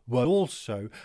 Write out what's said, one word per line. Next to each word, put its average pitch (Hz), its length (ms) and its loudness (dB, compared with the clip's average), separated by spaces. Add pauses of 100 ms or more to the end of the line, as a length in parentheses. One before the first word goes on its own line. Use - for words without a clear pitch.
were 123 200 2
also 135 640 0 (140)